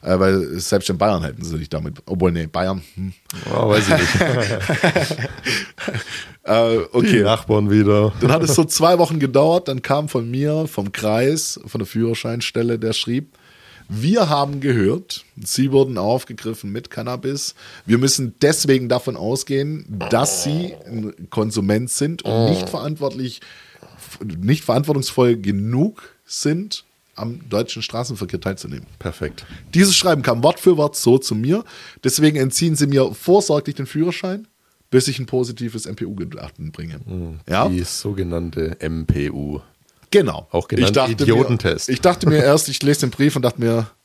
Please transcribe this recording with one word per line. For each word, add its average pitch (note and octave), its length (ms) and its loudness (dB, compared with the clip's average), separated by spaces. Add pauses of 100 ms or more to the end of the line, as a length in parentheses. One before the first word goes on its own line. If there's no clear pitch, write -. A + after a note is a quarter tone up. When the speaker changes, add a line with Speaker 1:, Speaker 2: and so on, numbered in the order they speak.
Speaker 1:
Äh, F#2 180 2
weil F#2 400 2
selbst - 300 -2
in F2+ 80 -2
Bayern G2 260 2
hätten C#2 200 -8
sie E2 140 -6
sich D#2 120 -8
damit, D2+ 360 -8
obwohl, F#2 260 0
nee, E2 160 -4
Bayern, F#2 340 -4 (140)
hm. F#2 180 -8 (320)
Speaker 2:
Oh, A2+ 240 0
weiß G#2 200 4
ich D#3 80 4
nicht. - 160 0
Speaker 1:
<laughs> C3+ 1160 0 (1160)
Äh, A2+ 320 4 (140)
okay. D3+ 280 4
Speaker 2:
Die - 20 4
Nachbarn G#2 480 2
wieder. G#2 500 6
Speaker 1:
Dann C3 120 4
hat E3 120 4
es D3 120 2
so E3 100 4
zwei F3 340 4
Wochen D#3+ 200 2
gedauert, D3 500 4
dann C3 120 -4
kam D3 280 0
von A#2 200 -4
mir, D3 380 -2
vom G2+ 240 -6
Kreis, A#2+ 760 0
von - 140 -6
der G#2 60 -4
Führerscheinstelle, A#2 960 -2
der A2 140 -2
schrieb, B2+ 400 -4 (560)
„Wir D#3 400 2
haben C#3+ 320 0
gehört, B2 640 0 (180)
Sie C3 280 0
wurden C3+ 260 2
aufgegriffen A2 720 -4
mit A#2+ 180 -10
Cannabis. B2+ 680 -8 (300)
Wir A2+ 120 4
müssen C3 440 2
deswegen C3+ 480 4
davon B2 280 0
ausgehen, C#3 680 -4 (240)
dass B2 340 0
Sie E3 300 -2 (120)
ein G#2+ 440 -10
Konsument G#2+ 600 0
sind D#3+ 340 -4
und A2 100 -4
Speaker 2:
Oh. A2+ 160 4
Speaker 1:
nicht F3+ 200 0
verantwortlich, C3 720 -6 (800)
nicht G2+ 400 0
verantwortungsvoll C3 720 2
genug G#2+ 680 -2 (220)
sind, F3 600 -6 (300)
am A#2 340 -10
deutschen A#2 340 -4
Straßenverkehr A2+ 580 -8
teilzunehmen.“ - 460 -8 (120)
Speaker 2:
Perfekt. - 460 -8 (280)
Speaker 1:
Dieses F#3 220 4
Schreiben E3 280 2
kam A#2 200 0
Wort D#3+ 160 4
für F3+ 180 6
Wort D3 180 0
so B2 240 4
zu A2+ 160 -4
mir. D3+ 280 0 (400)
„Deswegen D3 340 2
entziehen D3 380 0
Sie D3 120 2
mir C3+ 260 2
vorsorglich D#3+ 600 2
den C#3 100 -6
Führerschein, F3+ 600 -4 (420)
bis B2+ 180 4
ich B2+ 120 -4
ein B2 80 -6
positives A#2 580 -4
M-P-U-Gutachten - 840 -10
bringe.“ D#2+ 340 -12
Speaker 2:
Mhm. E2+ 420 -10
Speaker 1:
Ja? G2 220 2
Speaker 2:
Die F2+ 140 -2
sogenannte E2+ 960 -6
M D#2+ 240 -4
P D2 240 0
U. C#2+ 300 -8 (500)
Speaker 1:
Genau. G2+ 420 2
Speaker 2:
Auch E2+ 160 0
genannt G#2 220 2
Speaker 1:
Ich G#2 40 0
dachte B2+ 180 2
mir, G2+ 100 -2 (120)
Speaker 2:
Idiotentest. A2 560 2
Speaker 1:
ich B2+ 120 -2
dachte F3 280 4
mir D3+ 140 4
erst, C#3+ 260 4
ich C3+ 140 -6
lese C#3+ 180 4
den C3 80 0
Brief C#3+ 260 2
und C#3+ 80 -2
dachte B2 160 0
mir A#2 300 0 (160)